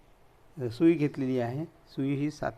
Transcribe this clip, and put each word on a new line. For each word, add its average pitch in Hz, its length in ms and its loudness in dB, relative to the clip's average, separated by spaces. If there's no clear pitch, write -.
सुई 165 220 6
घेतलेली 139 460 0
आहे, 127 260 -2
सुई 143 500 -4
ही 147 160 -2
सात - 260 -4